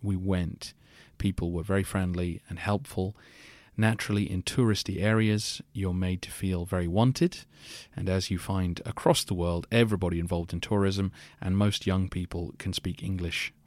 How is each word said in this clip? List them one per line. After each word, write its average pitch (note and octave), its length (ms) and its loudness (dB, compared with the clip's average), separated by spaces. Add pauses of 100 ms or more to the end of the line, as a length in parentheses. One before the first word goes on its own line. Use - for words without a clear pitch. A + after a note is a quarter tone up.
we G2+ 140 0
went, F#2 560 -2 (460)
people F2 340 -2
were E2+ 100 -2
very F#2+ 200 2
friendly F2+ 640 -2
and E2+ 100 -8
helpful. G2+ 560 -2 (640)
Naturally, G#2+ 540 2
in F#2 120 -2
touristy G2+ 600 0
areas, G#2+ 580 2 (140)
you're F#2+ 180 0
made F#2 300 0
to - 80 -12
feel F2+ 340 -2
very F2+ 240 0
wanted, B2+ 500 2 (560)
and G2 140 -4
as F#2 220 0
you F#2 80 0
find F#2 480 -2
across - 380 2
the G2 100 -4
world, F2 360 0
everybody F#2+ 500 2
involved E2+ 340 -2
in E2+ 60 -4
tourism G2 520 2 (280)
and F#2+ 180 0
most G2+ 280 2
young F#2 220 2
people F2 500 -6
can F#2+ 140 -4
speak - 300 -6
English F2 500 -4 (140)